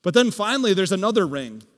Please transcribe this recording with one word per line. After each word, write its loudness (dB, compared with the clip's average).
But -2
then 4
finally, 0
there's 0
another 0
ring. -8